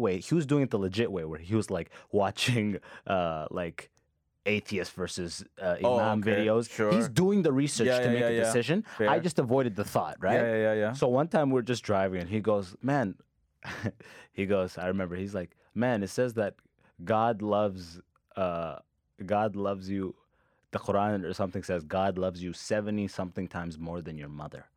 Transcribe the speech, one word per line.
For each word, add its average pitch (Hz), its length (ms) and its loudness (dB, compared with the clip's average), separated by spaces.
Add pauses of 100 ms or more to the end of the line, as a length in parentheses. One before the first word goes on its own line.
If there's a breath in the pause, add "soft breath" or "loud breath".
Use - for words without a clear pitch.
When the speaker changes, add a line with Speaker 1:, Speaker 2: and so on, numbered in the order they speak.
Speaker 1:
way. 92 120 0
He 101 160 -2
was 165 120 2
doing 143 180 4
it 120 60 -2
the 110 80 0
legit 98 340 0
way, 87 120 -4
where 78 140 -6
he 85 160 -2
was, 107 160 0
like, 85 200 -4 (200 loud breath)
watching, 104 680 2 (280 loud breath)
uh, 85 460 0
like, 87 380 -8 (560)
atheist 104 460 -2
versus, 87 520 -6 (180)
uh, 87 220 0
Speaker 2:
Oh, 123 140 4
Speaker 1:
Imam 110 220 2
Speaker 2:
okay, 101 240 2
Speaker 1:
videos. 113 260 2
Speaker 2:
sure. 107 220 2
Speaker 1:
He's 110 160 2
doing 185 340 2
the 156 100 4
research 139 340 2
Speaker 2:
Yeah, 127 140 4
Speaker 1:
to 123 60 2
Speaker 2:
yeah, 120 60 4
Speaker 1:
make 120 80 2
Speaker 2:
yeah, 117 80 2
Speaker 1:
a 117 100 2
Speaker 2:
yeah. 113 60 4
Speaker 1:
decision. 120 400 2 (140)
Speaker 2:
Fair. 107 120 4
Speaker 1:
I 156 100 4
just 170 180 0
avoided 123 380 2
the 101 80 -2
thought, - 360 -2
right? 98 200 2
Speaker 2:
Yeah, 117 140 2
yeah, 110 120 2
yeah, 110 80 4
yeah. 107 180 2
Speaker 1:
So 139 160 2
one 135 200 4
time 147 220 2
we're 127 120 4 (120)
just 110 100 -2
driving, 95 360 2
and 87 100 -6
he 107 100 0
goes, 101 420 0
"Man," 127 320 0 (480)
<laughs> - 80 -12 (600 loud breath)
he 101 140 -2
goes, 92 320 0
I 90 80 -6
remember, 92 300 -2
he's 98 180 -6
like, 90 220 -8 (180 soft breath)
"Man, 113 280 2
it 95 80 -4
says 127 240 -2
that 101 200 -2 (500 soft breath)
God 110 380 2
loves, 95 580 0 (360)
uh, 85 400 -2 (480)
God 104 320 0
loves 98 340 -2
you. 98 240 -4 (580)
The 98 60 -2
Quran 101 460 2
or 85 80 -4
something 95 300 -4
says 87 220 -4
God 95 340 0
loves 90 240 -2
you 87 100 -6
seventy 104 560 -2
something 92 400 -8
times 85 300 -8
more 82 240 -8
than 76 160 -10
your 71 100 -12
mother." 76 380 -14 (100)